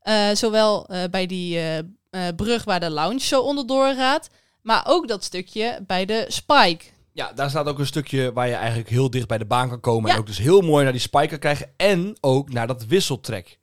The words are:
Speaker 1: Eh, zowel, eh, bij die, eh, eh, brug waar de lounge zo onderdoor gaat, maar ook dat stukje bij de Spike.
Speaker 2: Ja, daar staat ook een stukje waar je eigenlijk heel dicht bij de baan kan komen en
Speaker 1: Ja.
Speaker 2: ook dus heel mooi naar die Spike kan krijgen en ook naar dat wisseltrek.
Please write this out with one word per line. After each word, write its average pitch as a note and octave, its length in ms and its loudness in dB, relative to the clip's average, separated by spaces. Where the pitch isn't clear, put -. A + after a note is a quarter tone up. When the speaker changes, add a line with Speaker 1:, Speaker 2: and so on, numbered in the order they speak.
Speaker 1:
Eh, G#3 300 2
zowel, G#3+ 540 2
eh, F#3 240 -6
bij F#3 160 -2
die, F3 320 -4
eh, D#3+ 200 -2
eh, D#3+ 60 -8
brug A3 280 -2
waar F#3 160 0
de E3+ 100 -4
lounge E3 300 -2
zo C4 220 0
onderdoor C4+ 520 0
gaat, C4 340 0
maar A3 240 0
ook E4 220 2
dat G3+ 160 -6
stukje G#3+ 600 -6
bij F#3 180 -2
de G#3+ 240 -2
Spike. A3 560 4
Speaker 2:
Ja, C3+ 200 -10
daar C#3 180 -4
staat D3 160 -2
ook C#3+ 120 -4
een C#3 80 -2
stukje C3+ 460 -2
waar B2 160 0
je A#2+ 60 -2
eigenlijk A2+ 340 -4
heel B2+ 220 2
dicht B2 180 -2
bij A2+ 100 0
de A2 80 -6
baan B2 220 0
kan A#2+ 120 -10
komen A2+ 280 2
en - 60 2
Speaker 1:
Ja. A2+ 60 -2
Speaker 2:
ook G#2 60 -6
dus G#2 120 -10
heel D#3+ 220 6
mooi D3+ 220 4
naar C3+ 100 2
die B2+ 80 -2
Spike C#3+ 260 2
kan D#3+ 120 -6
krijgen D3 380 -2
en F#3+ 440 2
ook C#3 320 0
naar A#2+ 140 -2
dat A#2+ 200 -8
wisseltrek. A#2 760 -2